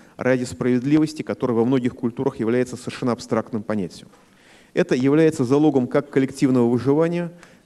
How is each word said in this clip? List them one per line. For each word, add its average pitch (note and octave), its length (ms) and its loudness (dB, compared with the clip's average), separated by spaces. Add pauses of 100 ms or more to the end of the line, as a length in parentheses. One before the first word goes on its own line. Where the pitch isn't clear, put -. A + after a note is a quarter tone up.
(180)
ради B2+ 280 0
справедливости, B2+ 760 0
которая A2+ 360 -4
во A#2 80 2
многих B2 280 0
культурах C3 460 -4
является B2 360 -2
совершенно B2 360 -6
абстрактным A2+ 500 -4
понятием. G#2 460 -6 (640)
Это E3+ 220 0
является D3 480 2
залогом C3+ 440 2
как C#3+ 220 -2
коллективного C3 580 2
выживания, D#3+ 640 0 (340)